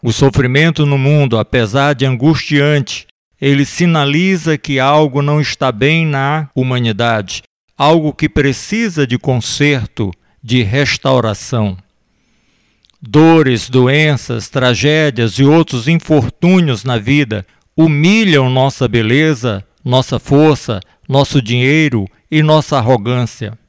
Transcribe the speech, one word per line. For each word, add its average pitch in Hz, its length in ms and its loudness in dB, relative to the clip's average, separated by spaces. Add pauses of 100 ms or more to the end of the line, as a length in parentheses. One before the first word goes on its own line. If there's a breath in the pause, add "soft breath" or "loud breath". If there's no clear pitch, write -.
O 120 100 -2
sofrimento 143 760 2
no 139 100 0
mundo, 135 400 2
apesar 127 560 0
de 127 100 -2
angustiante, 143 1000 0 (360)
ele 139 240 2
sinaliza 165 920 0
que 139 240 -4
algo 143 440 2
não 147 180 0
está 135 300 -4
bem 147 340 0
na 147 500 -2
humanidade, 117 840 -2 (340)
algo 151 380 2
que 151 160 -4
precisa 156 760 -2
de 123 100 -2
conserto, 123 960 -2 (320)
de 120 180 0
restauração. 117 1120 -2 (1300)
Dores, 151 680 4
doenças, 131 800 0
tragédias 127 920 0
e 139 40 4
outros 139 440 2
infortúnios 156 960 0
na 123 160 -2
vida 110 440 -2 (320)
humilham 160 720 2
nossa 131 400 0
beleza, 117 800 -2 (180)
nossa 127 360 -2
força, 143 600 2 (300 soft breath)
nosso 135 320 0
dinheiro 123 640 0 (240)
e 156 140 0
nossa 151 340 2
arrogância. 117 800 -2 (120)